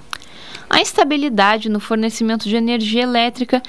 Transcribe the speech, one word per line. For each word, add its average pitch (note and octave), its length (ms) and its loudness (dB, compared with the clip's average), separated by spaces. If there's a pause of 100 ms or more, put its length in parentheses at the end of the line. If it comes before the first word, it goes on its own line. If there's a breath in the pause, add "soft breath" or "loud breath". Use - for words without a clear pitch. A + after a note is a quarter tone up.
(720 loud breath)
A - 80 6
instabilidade A#3+ 880 2
no G#3 120 0
fornecimento A3 680 -2
de G#3 60 0
energia A#3 480 0
elétrica B3 680 0